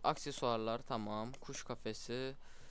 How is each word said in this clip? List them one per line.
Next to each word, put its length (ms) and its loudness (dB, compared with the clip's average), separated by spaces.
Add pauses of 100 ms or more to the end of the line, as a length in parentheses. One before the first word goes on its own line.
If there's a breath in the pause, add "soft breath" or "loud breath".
aksesuarlar, 840 4
tamam. 440 0 (100)
Kuş 220 -6
kafesi. 720 -2 (360 loud breath)